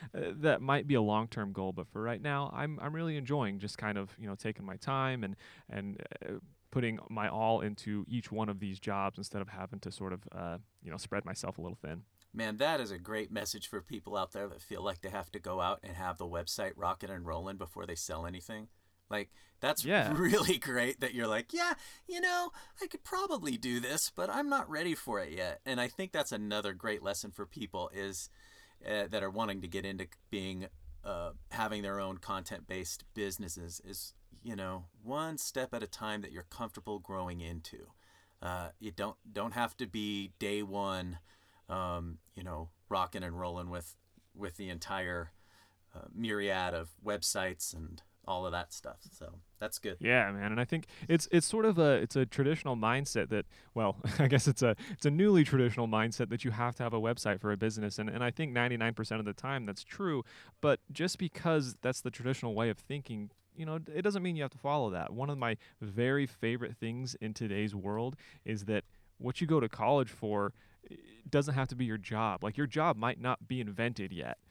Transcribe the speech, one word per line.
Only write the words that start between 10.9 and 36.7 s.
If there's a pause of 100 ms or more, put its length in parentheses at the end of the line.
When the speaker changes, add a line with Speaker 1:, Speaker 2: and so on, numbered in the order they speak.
Speaker 1:
know,
spread
myself
a
little
thin. (320)
Speaker 2:
Man,
that
is
a
great
message
for
people
out
there
that
feel
like
they
have
to
go
out
and
have
the
website
rocking
and
rolling
before
they
sell
anything. (420)
Like, (300)
that's
Speaker 1:
Yeah.
Speaker 2:
<laughs>
really
great
that
you're
like,
"Yeah, (340)
you
know, (320)
I
could
probably
do
this,
but
I'm
not
ready
for
it
yet."
And
I
think
that's
another
great
lesson
for
people
is, (540)
uh,
that
are
wanting
to
get
into (200)
being, (380)
uh, (180)
having
their
own
content-based (100)
businesses
is, (280)
you
know, (180)
one
step
at
a
time
that
you're
comfortable